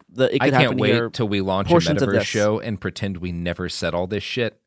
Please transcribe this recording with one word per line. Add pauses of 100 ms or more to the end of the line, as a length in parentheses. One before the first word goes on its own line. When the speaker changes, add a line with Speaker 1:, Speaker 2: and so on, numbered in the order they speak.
Speaker 1:
the
It
Could
Speaker 2:
I
can't
Speaker 1:
Happen
Speaker 2:
wait
Speaker 1:
Here
Speaker 2:
till
we
launch
a
Speaker 1:
portions
of
Speaker 2:
metaverse
Speaker 1:
this.
Speaker 2:
show
and
pretend
we
never
said
all
this
shit.